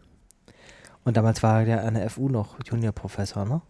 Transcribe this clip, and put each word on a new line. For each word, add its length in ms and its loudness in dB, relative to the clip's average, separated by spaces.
Und 120 2
damals 260 2
war 200 6
der 220 0
an 80 -2
der 120 0
F 120 -6
U 120 -2
noch 360 -2
Juniorprofessor, 800 -4
ne? 240 -2